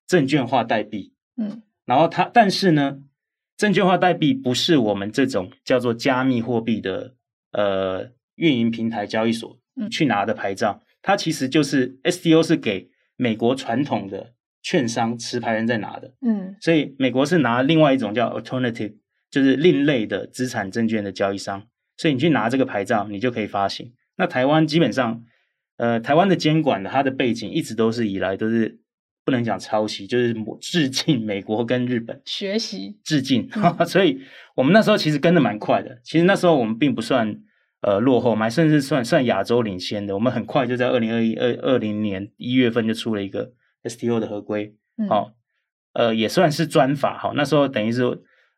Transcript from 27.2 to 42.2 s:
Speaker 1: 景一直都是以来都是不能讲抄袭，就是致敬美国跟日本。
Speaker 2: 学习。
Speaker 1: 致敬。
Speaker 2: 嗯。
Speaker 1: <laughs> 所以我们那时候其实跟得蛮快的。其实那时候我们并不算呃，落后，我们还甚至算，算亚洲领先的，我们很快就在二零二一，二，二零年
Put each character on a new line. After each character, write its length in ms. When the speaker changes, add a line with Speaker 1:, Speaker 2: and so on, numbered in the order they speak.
Speaker 1:
景 180
一 120
直 120
都 160
是 180
以 100
来 180
都 120
是 320
不 60
能 140
讲 140
抄 280
袭， 220
就 100
是 160
致 280
敬 360
美 160
国 240
跟 220
日 140
本。 240
Speaker 2:
学 340
习。 460
Speaker 1:
致 180
敬。 320
Speaker 2:
嗯。 320
Speaker 1:
<laughs> 0
所 180
以 160
我 80
们 80
那 100
时 80
候 60
其 160
实 80
跟 120
得 80
蛮 160
快 260
的。 200
其 160
实 60
那 100
时 120
候 100
我 80
们 120
并 160
不 80
算 400
呃， 200
落 200
后， 100
我 40
们 100
还 60
甚 180
至 140
算， 220
算 220
亚 180
洲 180
领 160
先 260
的， 100
我 40
们 140
很 120
快 220
就 100
在 120
二 100
零 160
二 80
一， 140
二， 160
二 160
零 240
年 340